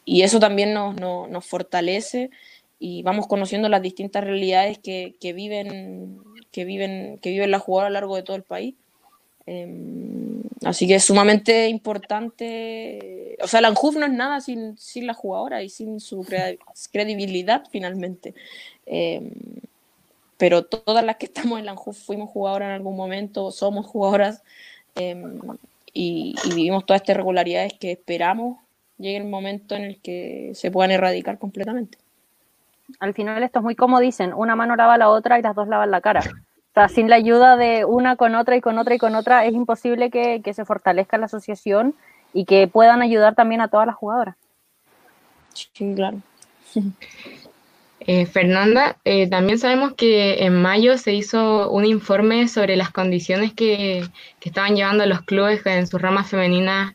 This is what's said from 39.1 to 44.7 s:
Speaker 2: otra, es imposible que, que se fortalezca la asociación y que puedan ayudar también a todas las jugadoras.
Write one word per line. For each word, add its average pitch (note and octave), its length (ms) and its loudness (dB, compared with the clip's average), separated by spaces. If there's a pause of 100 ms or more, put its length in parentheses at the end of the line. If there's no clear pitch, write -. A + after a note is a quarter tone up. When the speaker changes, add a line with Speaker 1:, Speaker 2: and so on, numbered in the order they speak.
Speaker 2:
otra, A3+ 320 4
es A3+ 80 0
imposible A#3+ 560 -2
que, A#3+ 320 -2
que G3+ 120 -6
se G#3+ 100 -8
fortalezca G3 540 0
la A3 80 -4
asociación G#3+ 680 -2 (380)
y F#3+ 120 0
que F#3+ 240 6
puedan A#3 340 8
ayudar A3 320 4
también A3+ 260 2
a A3 80 0
todas G#3+ 180 4
las A3+ 100 -2
jugadoras. G#3+ 400 -4 (1160)